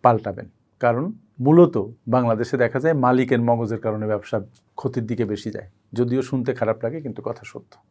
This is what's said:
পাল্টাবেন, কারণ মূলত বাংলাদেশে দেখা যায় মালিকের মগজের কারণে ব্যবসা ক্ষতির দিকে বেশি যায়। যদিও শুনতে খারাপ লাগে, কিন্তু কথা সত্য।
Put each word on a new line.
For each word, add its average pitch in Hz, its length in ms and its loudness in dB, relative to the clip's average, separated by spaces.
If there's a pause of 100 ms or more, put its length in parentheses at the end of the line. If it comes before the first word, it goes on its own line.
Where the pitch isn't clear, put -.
পাল্টাবেন, 107 420 2 (380)
কারণ 120 200 2 (400)
মূলত 165 300 8 (400)
বাংলাদেশে 120 500 2
দেখা 117 200 -2
যায় 160 200 2
মালিকের 127 440 2
মগজের 117 380 -2
কারণে 107 260 -4
ব্যবসা 104 240 -4 (440)
ক্ষতির 123 300 -4
দিকে 113 220 -2
বেশি 104 240 -6
যায়। 95 120 -12 (300)
যদিও 127 320 0
শুনতে 131 280 -2
খারাপ 110 260 -2
লাগে, 139 200 -6
কিন্তু 120 240 -10
কথা 113 240 -10
সত্য। - 200 -18 (180)